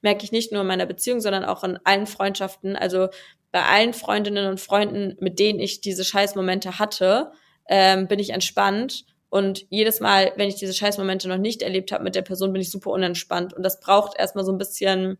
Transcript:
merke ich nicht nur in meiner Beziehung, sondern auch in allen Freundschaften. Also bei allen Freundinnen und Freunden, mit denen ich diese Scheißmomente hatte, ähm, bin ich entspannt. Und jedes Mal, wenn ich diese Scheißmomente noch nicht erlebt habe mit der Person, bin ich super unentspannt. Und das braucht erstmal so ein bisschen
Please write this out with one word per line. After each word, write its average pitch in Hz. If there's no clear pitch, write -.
merke 208
ich -
nicht 226
nur 208
in 190
meiner 185
Beziehung, 240
sondern 196
auch 185
in 185
allen 196
Freundschaften. 196
Also 185
bei 180
allen 226
Freundinnen 208
und 190
Freunden, 202
mit 180
denen 208
ich 190
diese 190
Scheißmomente 196
hatte, 208
ähm, 190
bin 202
ich 202
entspannt. 202
Und 196
jedes 214
Mal, 196
wenn 202
ich 196
diese 190
Scheißmomente 190
noch 185
nicht 220
erlebt 190
habe -
mit 190
der 185
Person, 190
bin 190
ich 180
super 196
unentspannt. 180
Und 185
das 185
braucht 202
erstmal 196
so 190
ein 185
bisschen 190